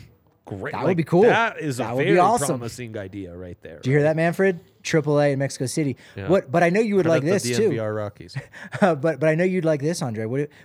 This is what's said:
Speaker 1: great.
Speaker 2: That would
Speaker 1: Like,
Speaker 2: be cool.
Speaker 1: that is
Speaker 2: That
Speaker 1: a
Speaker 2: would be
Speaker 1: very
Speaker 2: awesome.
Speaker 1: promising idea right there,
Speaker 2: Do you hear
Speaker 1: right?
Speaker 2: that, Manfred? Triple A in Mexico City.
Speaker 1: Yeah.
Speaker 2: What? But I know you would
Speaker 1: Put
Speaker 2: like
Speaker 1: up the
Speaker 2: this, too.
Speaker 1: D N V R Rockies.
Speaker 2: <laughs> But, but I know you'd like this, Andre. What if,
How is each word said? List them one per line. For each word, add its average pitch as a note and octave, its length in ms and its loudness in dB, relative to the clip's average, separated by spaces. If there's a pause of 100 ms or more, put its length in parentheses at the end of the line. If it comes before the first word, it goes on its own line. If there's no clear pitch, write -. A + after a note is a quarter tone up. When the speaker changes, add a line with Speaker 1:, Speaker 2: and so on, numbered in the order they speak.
(460)
Speaker 1:
great. G2 280 -8
Speaker 2:
That G2+ 80 -6
would C3+ 80 0
Speaker 1:
Like, F#3 80 0
Speaker 2:
be E3 80 -2
cool. F3 180 4
Speaker 1:
that G#3+ 360 2
is D3 180 -4
Speaker 2:
That A#2 160 -4
Speaker 1:
a - 20 -4
Speaker 2:
would C3 60 0
be D3+ 60 0
Speaker 1:
very F3+ 120 4
Speaker 2:
awesome. G3 280 4
Speaker 1:
promising A#2+ 500 -6
idea F#2+ 380 -10
right F2 260 -14
there, D#2+ 180 -18
Speaker 2:
Do C3 100 -4
you C#3 60 4
hear D3 100 4
Speaker 1:
right? D#3 60 4
Speaker 2:
that, D#3 60 2
Manfred? F3 420 0 (240)
Triple D3 360 2
A C#3+ 120 4
in C3+ 80 -2
Mexico C3+ 260 -4
City. C3+ 300 -2 (200)
Speaker 1:
Yeah. G2 120 -8
Speaker 2:
What? F3 240 2
But E3+ 100 4
I E3+ 80 4
know G3 120 2
you G#3 160 2
would F3 80 4
Speaker 1:
Put D#3+ 60 2
Speaker 2:
like D#3 100 4
Speaker 1:
up C3+ 40 -4
the E3 60 2
Speaker 2:
this, G3 120 0
too. A#2+ 120 0
Speaker 1:
D G#3 100 2
N G3+ 60 2
V A2+ 80 -2
R G#2+ 160 -4
Rockies. G#2 420 -8 (220)
Speaker 2:
<laughs> - 220 -6
But, E3 200 2
but D3+ 220 -2
I D#3 100 4
know E3+ 120 0
you'd F#3 200 0
like D#3 160 0
this, D#3+ 220 -2
Andre. A2+ 220 -4
What B2+ 160 -4
if, D3 80 -6 (160)